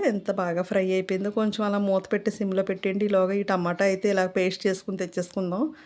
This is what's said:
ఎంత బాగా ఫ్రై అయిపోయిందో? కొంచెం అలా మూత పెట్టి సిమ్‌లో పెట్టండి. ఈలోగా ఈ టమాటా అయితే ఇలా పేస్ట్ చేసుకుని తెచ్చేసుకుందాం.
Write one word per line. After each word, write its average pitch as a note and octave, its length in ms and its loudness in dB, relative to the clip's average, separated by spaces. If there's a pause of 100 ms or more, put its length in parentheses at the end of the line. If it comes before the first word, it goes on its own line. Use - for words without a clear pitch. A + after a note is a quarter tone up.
ఎంత G3+ 240 0
బాగా F3+ 320 -2
ఫ్రై F#3+ 280 0
అయిపోయిందో? F#3 400 0
కొంచెం G#3+ 340 0
అలా G3+ 140 0
మూత G3 300 2
పెట్టి G#3 220 0
సిమ్‌లో F#3+ 320 0
పెట్టండి. G3 420 -2
ఈలోగా G3 300 2
ఈ G3+ 80 0
టమాటా F3+ 420 0
అయితే F#3+ 260 2
ఇలా F#3+ 160 2
పేస్ట్ F#3 360 0
చేసుకుని F#3+ 360 -2
తెచ్చేసుకుందాం. F3+ 640 -2 (220)